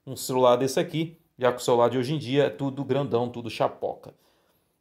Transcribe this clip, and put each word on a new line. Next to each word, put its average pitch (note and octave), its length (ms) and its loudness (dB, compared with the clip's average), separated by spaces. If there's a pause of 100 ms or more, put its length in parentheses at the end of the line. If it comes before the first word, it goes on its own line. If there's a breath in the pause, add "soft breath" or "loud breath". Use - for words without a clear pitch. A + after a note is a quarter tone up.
um C3 100 -12
celular B2+ 400 4
desse C3 240 0
aqui, D#3+ 380 -4 (200)
já B2 140 2
que B2 80 -6
o - 20 -12
celular A#2+ 280 4
de B2+ 80 -2
hoje B2+ 160 -2
em D3+ 40 -4
dia C3+ 260 0
é C3 40 2
tudo C#3 340 -6
grandão, B2 460 -2
tudo A#2 220 -10
chapoca. - 640 -6 (680)